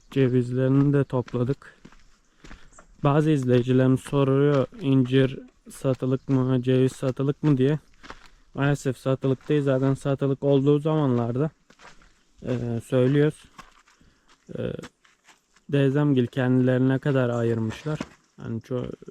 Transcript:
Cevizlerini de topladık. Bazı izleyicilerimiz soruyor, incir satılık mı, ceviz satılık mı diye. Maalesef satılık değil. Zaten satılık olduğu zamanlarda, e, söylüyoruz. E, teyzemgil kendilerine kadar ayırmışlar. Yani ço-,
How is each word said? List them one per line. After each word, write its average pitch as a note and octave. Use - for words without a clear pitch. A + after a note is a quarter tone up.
Cevizlerini C3
de C#3
topladık. B2
Bazı D3+
izleyicilerimiz B2+
soruyor, C#3
incir C3+
satılık C3
mı, C3
ceviz B2+
satılık C3+
mı D3
diye. C#3
Maalesef C#3
satılık C3+
değil. D3+
Zaten C3+
satılık C#3
olduğu C#3+
zamanlarda, C#3
e, A#2+
söylüyoruz. C#3+
E, A#2+
teyzemgil C#3
kendilerine B2+
kadar C3+
ayırmışlar. A#2
Yani A2+
ço-, B2